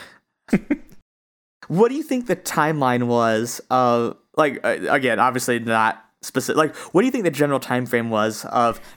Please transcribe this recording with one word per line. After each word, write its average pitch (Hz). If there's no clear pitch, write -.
<laughs> -
What 196
do 262
you 311
think 254
the 185
timeline 143
was 117
of, 120
like, 147
uh, 104
again, 123
obviously 123
not 113
specific, -
like, 156
what 175
do 254
you 262
think 247
the 165
general 139
time 127
frame 117
was 107
of 117